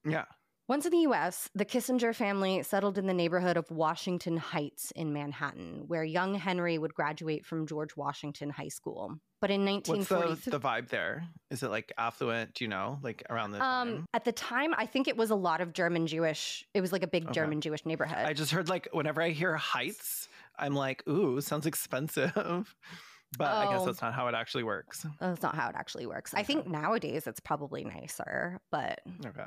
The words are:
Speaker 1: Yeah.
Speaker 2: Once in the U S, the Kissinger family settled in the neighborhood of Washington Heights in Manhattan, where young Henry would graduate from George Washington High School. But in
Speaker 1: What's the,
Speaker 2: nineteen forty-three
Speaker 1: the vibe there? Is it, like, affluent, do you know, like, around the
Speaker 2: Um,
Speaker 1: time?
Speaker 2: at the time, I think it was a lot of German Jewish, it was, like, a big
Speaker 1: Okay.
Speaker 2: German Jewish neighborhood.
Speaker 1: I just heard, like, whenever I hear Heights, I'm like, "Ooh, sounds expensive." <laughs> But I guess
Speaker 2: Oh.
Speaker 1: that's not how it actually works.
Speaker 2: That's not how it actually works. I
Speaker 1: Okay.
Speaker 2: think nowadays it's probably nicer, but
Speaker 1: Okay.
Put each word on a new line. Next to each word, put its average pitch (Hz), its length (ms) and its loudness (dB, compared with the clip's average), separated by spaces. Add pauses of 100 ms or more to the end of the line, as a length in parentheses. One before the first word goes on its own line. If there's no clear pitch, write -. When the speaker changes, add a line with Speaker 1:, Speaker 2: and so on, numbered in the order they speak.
Speaker 1:
Yeah. 156 200 2 (420)
Speaker 2:
Once 285 180 2
in 339 60 2
the 339 80 8
U 294 140 8
S, 170 420 0
the 208 100 2
Kissinger 240 480 2
family 196 480 2
settled 196 360 2
in 190 100 2
the 185 60 4
neighborhood 175 420 4
of 165 160 0
Washington 165 680 0
Heights - 540 -4
in 151 220 -2
Manhattan, 143 760 -6
where 160 160 0
young 180 320 2
Henry 175 420 2
would 156 160 -2
graduate 156 520 -2
from 160 220 -2
George 151 280 -4
Washington 143 540 -4
High 143 180 -8
School. - 480 -8 (240)
But 196 100 0
in 196 120 4
Speaker 1:
What's 196 260 0
the, 165 60 2
Speaker 2:
nineteen 196 100 0
forty-three 170 480 0
Speaker 1:
the 147 80 0
vibe 120 300 -2
there? 113 360 -2 (240)
Is 135 140 -4
it, 120 60 -2
like, 110 280 -2
affluent, 117 560 -2
do 123 120 -4
you 107 40 -2
know, 104 320 -2
like, 117 280 -6
around 113 220 -2
the 104 120 -2
Speaker 2:
Um, 247 320 0
Speaker 1:
time? 170 180 -6
Speaker 2:
at 233 120 -2
the 233 80 4
time, 277 440 0
I 220 80 0
think 262 220 2
it 254 100 0
was 226 120 4
a 220 60 4
lot 175 260 2
of 170 100 -2
German 170 340 2
Jewish, 160 680 0
it 196 80 4
was, 180 100 2
like, 190 120 2
a 180 40 0
big 165 180 2
Speaker 1:
Okay. 147 80 -4
Speaker 2:
German 151 280 2
Jewish 151 240 -2
neighborhood. 156 400 0
Speaker 1:
I 151 80 2
just 143 180 0
heard, 165 180 2
like, 180 220 0
whenever 156 300 2
I 170 80 4
hear 160 260 2
Heights, - 720 -2 (300)
I'm 143 180 0
like, 135 320 0
"Ooh, 147 340 4
sounds 151 240 -2
expensive." 143 680 0
<laughs> 180 400 0 (600)
But 151 140 2
I 208 200 4
guess 190 100 2
Speaker 2:
Oh. 185 40 2
Speaker 1:
that's - 160 -2
not 117 120 0
how 127 140 0
it 117 80 2
actually 117 280 -2
works. - 420 -4 (140)
Speaker 2:
That's 180 220 -2
not - 140 0
how 120 140 0
it - 60 -8
actually - 300 -6
works. - 280 -8
I 196 60 0
Speaker 1:
Okay. 208 80 -2
Speaker 2:
think 294 200 0
nowadays 156 600 -2
it's 117 120 -8
probably 143 460 -4
nicer, - 760 -6 (120)
but - 280 -2 (260)
Speaker 1:
Okay. - 220 -10